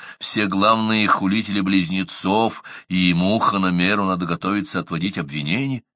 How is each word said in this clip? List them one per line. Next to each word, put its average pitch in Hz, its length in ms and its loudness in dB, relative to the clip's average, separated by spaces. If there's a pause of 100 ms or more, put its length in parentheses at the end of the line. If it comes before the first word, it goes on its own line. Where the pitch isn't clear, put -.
(180)
все - 280 -2
главные 107 600 2
хулители 101 540 0
близнецов, 95 1040 0 (240)
и 90 80 -2
ему, 92 420 2
Хономеру, 95 680 2
надо 92 220 -2
готовиться 92 540 -4
отводить 82 360 -6
обвинение. 87 680 -4 (100)